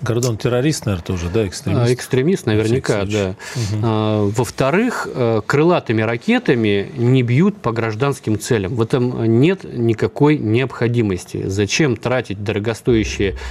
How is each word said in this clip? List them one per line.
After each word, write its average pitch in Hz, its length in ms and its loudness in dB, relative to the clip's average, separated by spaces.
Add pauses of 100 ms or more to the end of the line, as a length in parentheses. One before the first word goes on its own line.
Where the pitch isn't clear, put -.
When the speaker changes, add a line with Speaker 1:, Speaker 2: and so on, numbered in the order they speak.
Speaker 1:
Гордон 120 360 0
террорист, 127 480 0
наверное, 92 200 -2
тоже, 87 280 -4
да, 107 140 2
экстремист? 110 420 0
Speaker 2:
А, 127 40 2
экстремист, 131 520 -2
наверняка, 110 540 0
Speaker 1:
Алексей 101 180 -2
Speaker 2:
да. 101 100 2
Speaker 1:
Алексеевич. 101 440 -6
Мгм. 107 140 -2
Speaker 2:
А, 107 500 0
во-вторых, 143 800 0
э, 117 320 2
крылатыми 147 540 2
ракетами 113 960 0
не 123 260 4
бьют 151 320 2
по - 160 -4
гражданским 113 680 -2
целям. 107 380 -2
В 113 60 0
этом 120 580 2
нет 185 240 2
никакой 120 760 0
необходимости. 117 1080 -2
Зачем 104 480 0
тратить 113 480 -4
дорогостоящие, 107 920 0 (160)